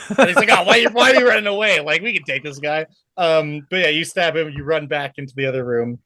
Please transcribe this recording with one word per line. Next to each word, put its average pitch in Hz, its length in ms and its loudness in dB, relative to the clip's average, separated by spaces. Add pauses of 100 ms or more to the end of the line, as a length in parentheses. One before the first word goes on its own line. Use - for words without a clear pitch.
(180)
and 262 100 6
he's 180 80 -2
like, 214 140 4
Oh, 185 140 4
why, 226 200 4
why 240 260 4
are 262 100 6
you 247 80 4
running 214 180 2
away? 202 340 0
Like, 156 220 -2
we 233 100 -4
can 165 120 -6
take 135 180 -6
this 143 160 -12
guy. 151 280 -4 (300)
Um, 156 540 0
but 185 100 -2
yeah, 170 80 2
you 156 160 0
stab 165 320 -2
him, 156 140 -2
you 143 140 -12
run 151 220 -2
back 143 320 -6
into 135 180 -12
the 135 100 -4
other 131 180 -4
room. 120 420 -4